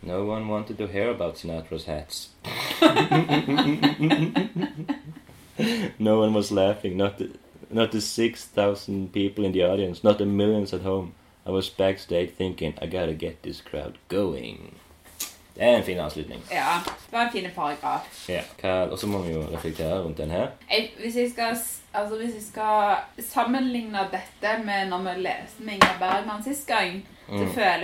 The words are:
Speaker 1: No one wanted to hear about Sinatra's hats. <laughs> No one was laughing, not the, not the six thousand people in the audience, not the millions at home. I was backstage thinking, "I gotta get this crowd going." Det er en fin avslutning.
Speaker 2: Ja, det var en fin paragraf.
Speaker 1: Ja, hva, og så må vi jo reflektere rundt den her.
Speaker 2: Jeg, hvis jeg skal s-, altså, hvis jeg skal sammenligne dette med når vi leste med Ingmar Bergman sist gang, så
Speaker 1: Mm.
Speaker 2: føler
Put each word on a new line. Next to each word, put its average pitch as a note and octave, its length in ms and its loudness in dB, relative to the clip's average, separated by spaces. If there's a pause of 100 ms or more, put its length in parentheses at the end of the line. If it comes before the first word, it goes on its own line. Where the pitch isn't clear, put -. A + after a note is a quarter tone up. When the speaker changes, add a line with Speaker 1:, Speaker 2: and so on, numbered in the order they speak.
Speaker 1:
No F2+ 240 -2
one A2 220 -2
wanted G#2+ 320 -4
to G#2+ 80 -2
hear G2+ 240 0
about E2+ 240 -2
Sinatra's E2 500 -8
hats. - 440 -8 (520)
<laughs> D#3 2250 2 (880)
No A2 200 6
one G#2+ 140 6
was G#2 200 2
laughing, G2 420 2
not G2 220 2
the, - 140 -6 (380)
not A2 220 2
the A2 80 0
six A#2 460 0
thousand G2 680 0
people G2+ 320 0
in F#2+ 80 2
the F#2 120 2
audience, F#2 420 0
not G#2 120 8
the G#2 80 2
millions G2+ 480 2
at F2+ 80 -4
home. F#2+ 320 -2 (320)
I F#2 60 -4
was F#2+ 180 0
backstage F#2+ 600 0
thinking, E2+ 500 -4
"I - 40 -6
gotta E2+ 280 -2
get E2 300 -8
this E2+ 160 -10
crowd - 380 -10 (100)
going." D2+ 680 -4 (800)
Det - 120 -2
er A#2+ 100 10
en F#2+ 60 2
fin F2+ 160 -2
avslutning. D2 400 -6 (120)
Speaker 2:
Ja, D#3+ 340 0
det - 260 -10
var A#3 140 2
en A#3 60 -2
fin F#3+ 240 -4
paragraf. - 760 -4
Speaker 1:
Ja, F2+ 120 -2 (200)
hva, F#2 140 0 (160)
og D2+ 80 -6
så G#2 80 -4
må G2+ 180 0
vi E2 80 -2
jo D#2+ 100 -2
reflektere E2 600 -2
rundt D#2 140 -6
den D#2 140 -4
her. F#2 200 -2 (180)
Speaker 2:
Jeg, A3 280 0
hvis A3+ 180 -6
jeg B3 160 0
skal A#3 240 -2
s-, - 260 -8 (120)
altså, G#3 240 -2
hvis A#3 160 -4
jeg G#3+ 100 -12
skal G#3+ 520 2 (240)
sammenligne A#3 920 0
dette G3+ 420 -4 (100)
med G3 260 0
når F#3 140 -2
vi F#3 180 -4
leste - 440 -6
med G#3 80 -8
Ingmar F#3 260 4
Bergman G#3 440 -2
sist C#4+ 240 -6
gang, G3 340 0 (260)
så G3+ 160 -2
Speaker 1:
Mm. F#3+ 100 0
Speaker 2:
føler F3+ 300 2